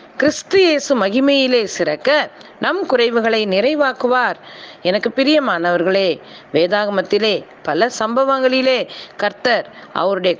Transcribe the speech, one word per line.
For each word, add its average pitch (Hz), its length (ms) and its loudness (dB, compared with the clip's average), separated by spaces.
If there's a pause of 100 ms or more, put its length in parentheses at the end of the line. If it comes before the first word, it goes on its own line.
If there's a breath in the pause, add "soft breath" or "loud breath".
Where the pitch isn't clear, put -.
(160 loud breath)
கிறிஸ்து 359 460 2
இயேசு 294 340 2
மகிமையிலே 254 680 2
சிறக்க 185 640 -2 (300 loud breath)
நம் 330 260 -2
குறைவுகளை 226 600 0
நிறைவாக்குவார். 247 880 0 (480 loud breath)
எனக்கு 214 340 -2
பிரியமானவர்களே, 190 1040 0 (320 loud breath)
வேதாகமத்திலே 202 920 0 (180)
பல 180 360 0
சம்பவங்களிலே 262 880 0 (300 loud breath)
கர்த்தர் 208 540 -2 (220 loud breath)
அவருடைய 185 460 0